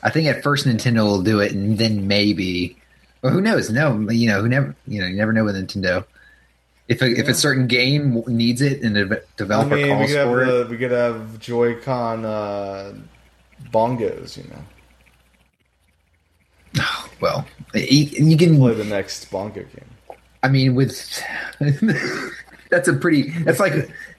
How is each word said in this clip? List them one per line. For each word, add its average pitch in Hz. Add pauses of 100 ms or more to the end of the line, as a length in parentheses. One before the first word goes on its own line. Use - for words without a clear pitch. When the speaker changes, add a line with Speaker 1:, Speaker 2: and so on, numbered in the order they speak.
Speaker 1:
I 110
think 156
at 135
first 143
Nintendo 113
will 101
do 104
it, 101
and 101
then 104
maybe. 95 (440)
Well, 131
who 180
knows? 202
No, 127 (100)
you 117
know, 101
who 107
never, 139 (120)
you 104
know, 90
you 92
never 110
know 110
with 104
Nintendo. 92 (800)
If 120
a, 131
if 120
Speaker 2:
Yeah. -
Speaker 1:
a -
certain 131
game 131
w-, 117
needs 117
it 139
and 107
a 101
ve-, 101 (220)
developer 110
Speaker 2:
I -
mean, 143
we 139
Speaker 1:
calls -
Speaker 2:
could 143
have 139
Speaker 1:
for 123
it. - (180)
Speaker 2:
the, 113
we 120
could 123
have 113
Joy-Con, 120
uh, 101 (760)
bongos, 113
you -
know. - (2250)
Speaker 1:
Oh, - (100)
well, 101 (300)
y-, 107
you 147
can 165
Speaker 2:
Play 123
the 107
next 101
bongo 101
game. - (520)
Speaker 1:
I 127
mean, 135
with - (380)
<laughs> - (1120)
that's 170
a 165
pretty. 143 (140)
That's 135
like 190 (460)